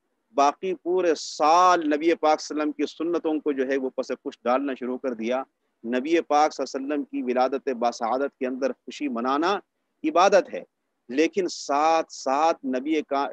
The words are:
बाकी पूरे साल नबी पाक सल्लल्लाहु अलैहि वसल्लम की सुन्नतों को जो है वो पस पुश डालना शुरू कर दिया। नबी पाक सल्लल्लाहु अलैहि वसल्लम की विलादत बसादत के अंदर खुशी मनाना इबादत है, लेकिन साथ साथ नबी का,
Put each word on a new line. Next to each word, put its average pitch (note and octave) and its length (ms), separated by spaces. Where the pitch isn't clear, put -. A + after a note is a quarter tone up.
बाकी C#3+ 380
पूरे F3 400
साल E3+ 720
नबी D3+ 300
पाक D#3 260
सल्लल्लाहु D3+ 300
अलैहि - 20
वसल्लम - 0
की D3 140
सुन्नतों D#3+ 540
को D3+ 120
जो C3 120
है C3+ 120
वो C3 140
पस B2+ 220
पुश C3+ 200
डालना C3 300
शुरू B2+ 240
कर B2+ 160
दिया। A#2 300
नबी C3 360
पाक D3+ 320
सल्लल्लाहु C3+ 320
अलैहि - 20
वसल्लम D3 180
की C#3 180
विलादत B2+ 460
बसादत A#2+ 600
के C3 60
अंदर B2+ 260
खुशी - 360
मनाना C#3+ 520
इबादत E3+ 440
है, F#2+ 160
लेकिन E3 380
साथ D#3+ 600
साथ D3+ 440
नबी C#3 360
का, C#3 300